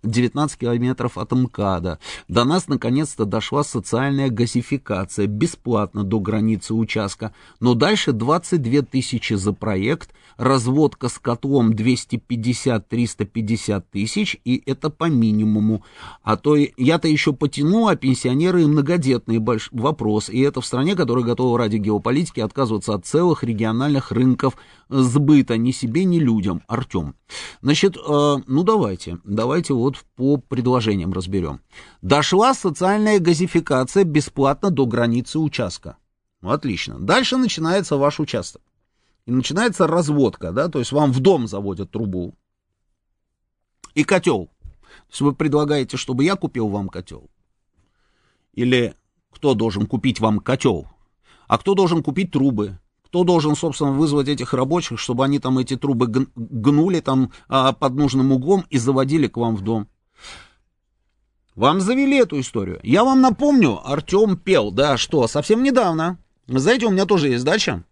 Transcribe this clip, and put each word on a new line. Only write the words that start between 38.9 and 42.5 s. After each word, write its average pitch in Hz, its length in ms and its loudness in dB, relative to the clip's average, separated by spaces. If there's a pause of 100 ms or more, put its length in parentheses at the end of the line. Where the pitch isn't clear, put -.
И 117 40 -8
начинается 175 560 0
разводка, 147 640 0
да, 135 180 -2
то 147 120 -4
есть 117 100 -4
вам 143 220 2
в 131 80 0
дом 139 260 4
заводят 98 460 -8
трубу 95 420 -6 (1600)